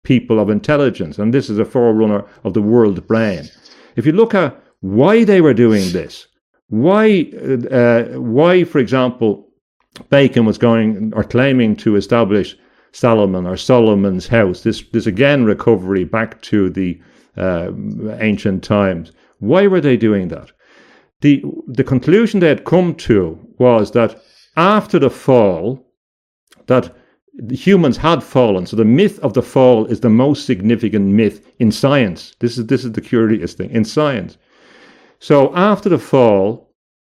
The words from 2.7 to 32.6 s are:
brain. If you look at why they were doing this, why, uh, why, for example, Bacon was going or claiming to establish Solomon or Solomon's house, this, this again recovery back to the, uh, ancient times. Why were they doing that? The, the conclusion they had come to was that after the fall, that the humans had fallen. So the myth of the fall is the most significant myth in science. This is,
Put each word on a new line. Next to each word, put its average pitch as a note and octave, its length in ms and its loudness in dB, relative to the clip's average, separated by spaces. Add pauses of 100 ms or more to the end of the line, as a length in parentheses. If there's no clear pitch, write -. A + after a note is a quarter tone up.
brain. G#2 380 -2 (520)
If A2+ 100 -2
you D3+ 60 2
look A3+ 220 2
at E3 280 -2 (180)
why C#3+ 440 2
they F#3+ 160 4
were D3 140 4
doing G#2 380 2
this, - 360 -10 (400)
why, F#3 640 2 (380)
uh, A#2+ 340 2 (160)
why, D#3 440 2
for E3 140 -4
example, A#2+ 720 -2 (600)
Bacon C3+ 340 4
was G#2+ 140 0
going A2 560 0
or G#2+ 100 -2
claiming B2 520 0
to G#2+ 200 0
establish G2+ 600 -2 (360)
Solomon G2 540 0
or F#2 100 -6
Solomon's G2+ 720 0
house, G#2 340 0
this, A2 300 -4
this A2+ 140 -2
again C3 380 0
recovery G2 600 0
back - 380 -6
to G2 280 0
the, F2+ 300 -6 (360)
uh, F#2 360 -4 (480)
ancient G2+ 420 -2
times. F#2+ 500 -2 (260)
Why E3 280 2
were F#3 140 2
they C#3 160 2
doing G2+ 320 0
that? - 240 -16 (680)
The, C#3+ 220 2 (240)
the C3 180 -4
conclusion F#3+ 540 0
they F3 100 2
had - 160 0
come F3 300 0
to F2+ 440 -2 (200)
was A#2 320 2
that A2+ 320 -2 (340)
after G3 440 0
the C3+ 100 2
fall, A2 840 0 (720)
that - 280 0 (460)
the A#2+ 160 -10
humans E3+ 400 2
had D#3 260 0
fallen. F#2+ 440 0
So - 100 -8
the A2 80 2
myth D3 360 2
of C3 120 -4
the B2 100 -2
fall B2+ 440 2
is A2+ 140 -6
the B2 100 0
most C#3 360 0
significant G#2 600 -2
myth G2+ 320 0 (200)
in A2+ 120 2
science. B2 720 -2
This A#2+ 180 -4
is, A2+ 80 -6